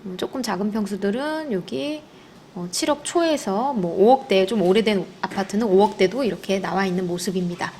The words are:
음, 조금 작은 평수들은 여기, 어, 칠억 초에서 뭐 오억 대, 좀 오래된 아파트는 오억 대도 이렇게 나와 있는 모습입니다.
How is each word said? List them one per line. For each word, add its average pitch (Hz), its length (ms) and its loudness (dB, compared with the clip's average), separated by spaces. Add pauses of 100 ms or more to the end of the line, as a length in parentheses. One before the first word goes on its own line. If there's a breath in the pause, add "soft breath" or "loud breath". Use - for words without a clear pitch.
음, 185 140 -10
조금 262 240 -6
작은 208 280 -2
평수들은 220 800 -4
여기, 269 520 -6 (520 loud breath)
어, 180 160 -8
칠억 294 340 -2
초에서 285 680 0
뭐 175 260 -2
오억 247 300 6
대, 190 160 6
좀 214 160 0
오래된 196 460 4 (160)
아파트는 202 440 -2
오억 202 300 4
대도 196 280 2
이렇게 190 360 -2
나와 185 240 0
있는 185 220 -2
모습입니다. 175 720 -4